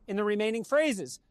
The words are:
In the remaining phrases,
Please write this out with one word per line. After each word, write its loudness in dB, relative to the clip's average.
In -4
the 0
remaining 0
phrases, 0